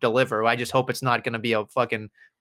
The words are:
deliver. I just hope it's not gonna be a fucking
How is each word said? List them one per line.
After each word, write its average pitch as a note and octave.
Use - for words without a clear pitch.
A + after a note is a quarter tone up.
deliver. A#2+
I A#2+
just A#2+
hope B2+
it's B2
not A#2+
gonna A#2
be A2+
a G#2+
fucking A2+